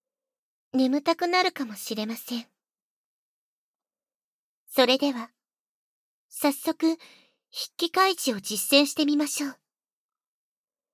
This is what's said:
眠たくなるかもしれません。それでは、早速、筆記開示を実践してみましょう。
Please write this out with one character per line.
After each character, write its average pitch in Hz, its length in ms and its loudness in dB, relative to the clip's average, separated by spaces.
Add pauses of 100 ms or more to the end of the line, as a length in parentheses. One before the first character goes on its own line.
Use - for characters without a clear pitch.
(760)
眠 262 260 2
た 330 160 0
く 349 120 -2
な 370 140 2
る 359 80 0
か 285 140 -6
も 214 120 -10
し - 180 -10
れ 214 100 -4
ま 220 100 -6
せ 240 240 -8
ん。 233 80 -10 (2250)
そ 262 140 4
れ 254 140 4
で 285 160 0
は、 233 160 -10 (1000)
早 285 260 0
速、 - 320 -2
筆 330 120 0 (800)
記 339 120 -2
開 381 260 2
示 233 200 -2
を 196 60 -8
実 214 380 2
践 294 40 4
し 285 100 -4
て 311 120 0
み 294 100 2
ま 294 100 0
し - 160 -6
ょ 285 60 -4
う。 269 80 -10 (1400)